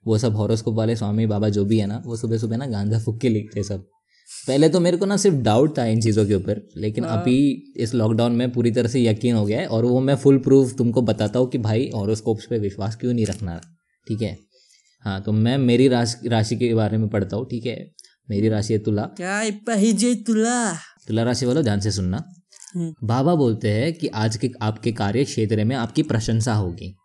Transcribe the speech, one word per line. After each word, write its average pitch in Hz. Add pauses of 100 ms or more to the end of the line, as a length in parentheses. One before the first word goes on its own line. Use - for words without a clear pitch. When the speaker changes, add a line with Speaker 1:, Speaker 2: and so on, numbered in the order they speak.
Speaker 1:
वो 110
सब 107
horoscope 110
वाले 113
स्वामी 110
बाबा 107
जो 101
भी 110
है 104
ना, 104
वो 117
सुबह-सुबह 113
ना 139
गांजा 107
फूक 110
के 127
लिखते 107
हैं 98
सब। 98 (600)
पहले 143
तो 180
मेरे 175
को 196
ना 202
सिर्फ 196
डाउट 123
था 120
इन 110
चीज़ों 107
के 101
ऊपर, 104
लेकिन 107
Speaker 2:
हाँ। 110
Speaker 1:
अभी 131
इस 120
लॉकडाउन 113
में 123
पूरी 117
तरह 117
से 123
यकीन 113
हो 104
गया 107
है 185
और 113
वो 123
मैं 135
फुल 139
प्रूफ 131
तुमको 120
बताता 110
हूँ 127
कि 135
भाई 113
हॉरोस्कोप्स 110
पे 120
विश्वास 104
क्यों 123
नहीं 113
रखना, 92 (460)
ठीक 107
है? 98 (680)
हाँ, 95
तो 107
मैं 113
मेरी 127
राशि, 120
राशि 113
के 117
बारे 107
में 110
पढ़ता 101
हूँ, 127
ठीक 117
है? 107 (380)
मेरी 107
राशि 110
है 104
तुला। 107
Speaker 2:
क्या 190
इप्पा 214
ही 214
जे 233
तुला? 226 (340)
Speaker 1:
तुला 110
राशि 123
वालों, 139
ध्यान 104
से 104
सुनना। 95 (420)
Speaker 2:
हम्म। 160
Speaker 1:
बाबा 135
बोलते 117
हैं 123
कि 147
आज 110
के, 123 (100)
आपके 110
कार्य 107
क्षेत्र 110
में 123
आपकी 123
प्रशंसा 117
होगी। 92